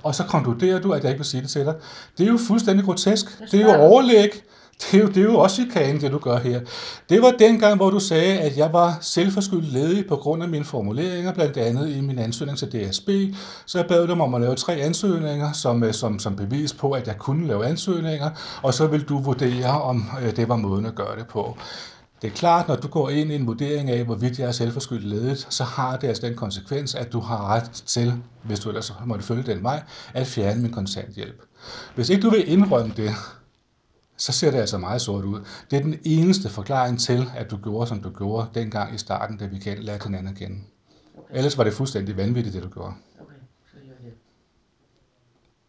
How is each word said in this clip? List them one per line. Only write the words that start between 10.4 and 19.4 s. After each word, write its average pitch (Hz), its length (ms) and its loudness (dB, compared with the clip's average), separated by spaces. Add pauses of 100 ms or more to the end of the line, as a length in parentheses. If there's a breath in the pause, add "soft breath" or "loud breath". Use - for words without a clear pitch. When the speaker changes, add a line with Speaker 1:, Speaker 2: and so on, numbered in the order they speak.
Speaker 1:
af 175 60 -4
mine 151 160 -2
formuleringer, 160 720 -4
blandt 156 220 0
andet 123 320 0
i 139 120 -4
min 135 180 -4
ansøgning 120 400 -4
til - 140 -6
D 98 220 -4
S - 60 -4
B. - 80 -10 (580 loud breath)
Så - 120 -4
jeg 170 100 0
bad 170 200 4
dem 175 120 0
om 127 140 0
at 120 60 0
lave 120 140 2
tre 170 200 -4
ansøgninger, 151 800 -2
som, 120 320 0
øh, 110 100 2
som, 107 240 -4
som 98 180 -4
bevis 127 360 -4
på, - 200 -2
at 127 140 -4
jeg 107 120 -8
kunne 151 280 -2
lave 110 200 0
ansøgninger, 160 640 -2 (320 loud breath)
og 127 120 2
så 151 120 2
ville 151 200 0
du 143 120 0
vurdere, 127 640 0